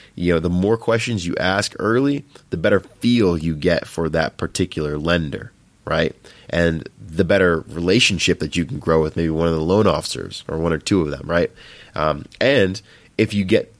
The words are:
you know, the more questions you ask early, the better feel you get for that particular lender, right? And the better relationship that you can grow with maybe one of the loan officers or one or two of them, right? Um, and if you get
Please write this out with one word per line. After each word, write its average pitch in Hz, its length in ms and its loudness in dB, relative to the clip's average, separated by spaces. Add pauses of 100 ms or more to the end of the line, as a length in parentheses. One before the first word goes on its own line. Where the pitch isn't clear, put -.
(140)
you 87 200 0
know, 82 40 2
the 82 120 0
more 95 260 2
questions 113 500 -2
you 87 140 -4
ask 95 380 0
early, 139 460 0 (260)
the 85 80 -4
better 98 220 2
feel 110 580 0
you 80 180 -2
get 82 320 0
for 82 220 -4
that 80 260 -2
particular 78 640 -4
lender, 82 520 -2 (360)
right? 80 280 0 (360)
And 85 380 0 (160)
the 87 200 -2
better 87 440 2
relationship 87 720 2
that 76 140 -6
you 87 120 0
can 71 120 -8
grow 80 240 2
with 78 140 -2
maybe 82 140 0
one 80 180 0
of 82 60 0
the 80 60 0
loan 95 280 4
officers - 580 -4
or 80 120 -6
one 82 160 0
or 78 40 -4
two 98 220 0
of 78 100 -2
them, 71 140 -10
right? 82 260 0 (440)
Um, 76 320 -2 (120)
and 107 420 2 (360)
if 107 180 0
you 101 100 2
get 98 340 0